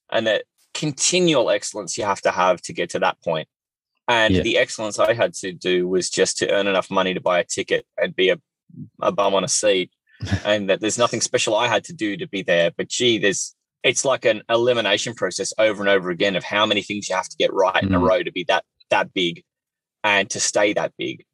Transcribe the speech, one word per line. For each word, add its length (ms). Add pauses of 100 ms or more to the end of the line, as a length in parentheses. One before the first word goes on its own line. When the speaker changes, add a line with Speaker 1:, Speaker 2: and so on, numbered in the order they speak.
(100)
Speaker 1:
and 160
the 160 (300)
continual 760
excellence 480
you 60
have 180
to 80
have 320
to 100
get 180
to 100
that 220
point. 240 (600)
And 280
Speaker 2:
Yeah. 60
Speaker 1:
the 140
excellence 420
I 140
had 220
to 180
do 340
was 220
just 300
to 120
earn 160
enough 240
money 220
to 80
buy 200
a 40
ticket 400 (140)
and 180
be 140
a, 80 (640)
a 100
bum 220
on 100
a 40
seat, 420 (300)
Speaker 2:
<laughs> 260
Speaker 1:
and 240
that 100
there's 180
nothing 220
special 360
I 120
had 160
to 80
do 240
to 100
be 140
there. 340
But 140
gee, 300
there's, 360 (280)
it's 240
like 180
an 240
elimination 680
process 440
over 240
and 80
over 180
again 280
of 80
how 200
many 160
things 300
you 60
have 120
to 80
get 160
right 300
in 120
a 60
Speaker 2:
Mm. 80
Speaker 1:
row 140
to 100
be 120
that, 200 (240)
that 240
big 320 (580)
and 260
to 100
stay 360
that 240
big. 360